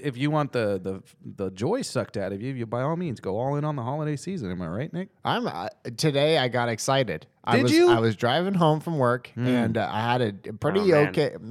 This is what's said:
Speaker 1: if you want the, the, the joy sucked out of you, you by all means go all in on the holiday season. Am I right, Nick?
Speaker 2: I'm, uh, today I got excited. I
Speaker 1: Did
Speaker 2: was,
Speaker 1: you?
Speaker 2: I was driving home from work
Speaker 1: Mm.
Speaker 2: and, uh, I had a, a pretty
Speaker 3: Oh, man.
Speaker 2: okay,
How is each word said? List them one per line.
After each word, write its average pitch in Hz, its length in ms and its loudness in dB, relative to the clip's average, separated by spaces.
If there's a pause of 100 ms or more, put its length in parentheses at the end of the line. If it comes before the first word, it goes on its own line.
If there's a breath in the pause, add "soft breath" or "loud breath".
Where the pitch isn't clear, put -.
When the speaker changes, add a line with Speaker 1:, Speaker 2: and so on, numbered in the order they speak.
Speaker 1:
if 123 140 -6
you 143 120 0
want 151 220 0
the, 104 260 0
the, 95 240 -6 (220)
the 98 280 -6
joy 147 280 -2
sucked - 380 -4
out 98 140 -4
of 98 100 -6
you, 135 100 -6
you 120 140 -6
by 117 160 -4
all 160 140 -2
means 170 240 -6
go 98 180 -4
all 139 180 -2
in 147 80 -2
on 151 120 -4
the 123 60 -6
holiday 147 340 -4
season. 151 340 -6
Am 90 100 -6
I 87 60 -6
right, 104 260 -6
Nick? 180 160 -8 (160)
Speaker 2:
I'm, 214 220 -2
uh, 92 220 -6 (280)
today 151 400 2
I 127 120 2
got 120 200 0
excited. 113 580 0 (180)
I 117 120 4
Speaker 1:
Did 262 60 4
Speaker 2:
was, 247 100 4
Speaker 1:
you? 349 180 6
Speaker 2:
I 349 100 6
was 113 160 2
driving 165 360 0
home 156 280 4
from 165 180 -4
work 123 360 2
Speaker 1:
Mm. 123 120 -2
Speaker 2:
and, 117 320 2
uh, - 120 0
I 104 120 -4
had 120 180 2
a, 101 300 -2
a - 20 -8
pretty 151 280 0
Speaker 3:
Oh, 208 80 2
man. 151 200 6
Speaker 2:
okay, - 260 0 (160)